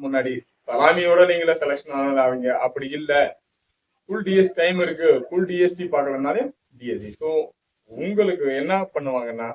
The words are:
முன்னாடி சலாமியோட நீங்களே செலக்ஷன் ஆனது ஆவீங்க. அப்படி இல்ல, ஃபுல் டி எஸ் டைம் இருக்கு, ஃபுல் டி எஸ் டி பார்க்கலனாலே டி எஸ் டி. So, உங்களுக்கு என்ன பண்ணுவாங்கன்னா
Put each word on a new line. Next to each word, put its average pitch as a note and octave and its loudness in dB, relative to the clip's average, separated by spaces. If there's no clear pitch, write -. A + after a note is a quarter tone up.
முன்னாடி C3 -2
சலாமியோட F3 4
நீங்களே E3 2
செலக்ஷன் C#3+ -4
ஆனது C#3 2
ஆவீங்க. B2+ -2
அப்படி C3+ -6
இல்ல, D3+ -2
ஃபுல் G#3 -6
டி F#3+ 0
எஸ் F#3 2
டைம் F3+ 2
இருக்கு, D#3+ 0
ஃபுல் F#3 0
டி F3+ -4
எஸ் F3 2
டி F3+ -8
பார்க்கலனாலே C#3 0
டி A#2+ -14
எஸ் G2 -6
டி. G#2+ -14
So, D#3 -4
உங்களுக்கு F3+ -2
என்ன F#3+ -2
பண்ணுவாங்கன்னா A#2+ -6